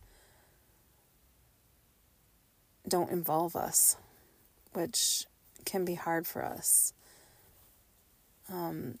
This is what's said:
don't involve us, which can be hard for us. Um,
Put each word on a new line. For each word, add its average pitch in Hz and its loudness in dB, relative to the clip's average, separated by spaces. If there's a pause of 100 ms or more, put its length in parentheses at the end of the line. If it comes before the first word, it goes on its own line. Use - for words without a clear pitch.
(2750)
don't 175 2
involve 170 0
us, - 4 (800)
which - 0 (400)
can 190 -2
be 175 -4
hard 165 -2
for - -6
us. - 2 (1600)
Um, 170 -6